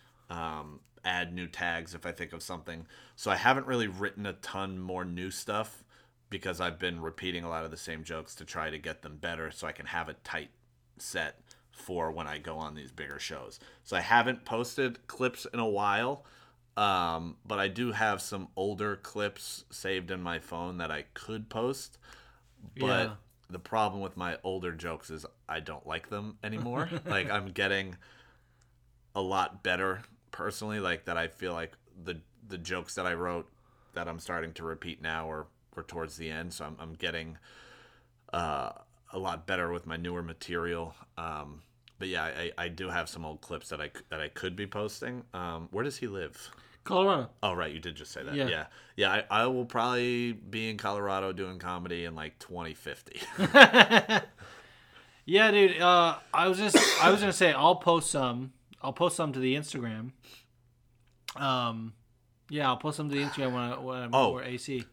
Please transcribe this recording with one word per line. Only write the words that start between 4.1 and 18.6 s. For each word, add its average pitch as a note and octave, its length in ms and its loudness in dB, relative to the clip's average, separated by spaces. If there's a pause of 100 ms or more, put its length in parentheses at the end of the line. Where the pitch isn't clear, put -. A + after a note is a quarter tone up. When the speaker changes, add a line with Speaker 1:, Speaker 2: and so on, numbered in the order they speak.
Speaker 1:
a G2 100 -4
ton F#2+ 440 -8
more F2+ 260 -6
new F2+ 260 -6
stuff - 540 -6 (460)
because F2+ 320 -4
I've E2+ 160 -2
been F2 240 -2
repeating E2+ 420 -4
a E2+ 60 -6
lot E2 160 -4
of D#2 40 -8
the D#2+ 60 -12
same D#2+ 280 -8
jokes D#2+ 320 -8
to D#2+ 100 -14
try D#2+ 240 -4
to D#2 80 -8
get D#2 240 -10
them D2+ 160 -14
better D#2+ 320 -6
so - 160 -10
I D2+ 60 -6
can - 140 -12
have E2 220 -4
a D2+ 60 -10
tight - 360 -8 (460)
set - 440 -6 (300)
for E2+ 400 -4
when D#2+ 160 -6
I D2+ 120 -6
go D#2 180 -8
on D#2 180 -8
these C#2 160 -14
bigger C#2+ 280 -10
shows. C2+ 420 -10 (240)
So G2 120 -2
I F2 40 2
haven't A#2+ 460 4
posted A#2+ 600 -2
clips - 460 -4
in A#2+ 80 -2
a A2+ 80 2
while, G#2 560 0 (520)
um, E2+ 600 2 (100)
but G#2 120 -2
I G2 100 2
do A2+ 240 -2
have G#2 300 2
some F#2+ 340 -8
older G2+ 400 -2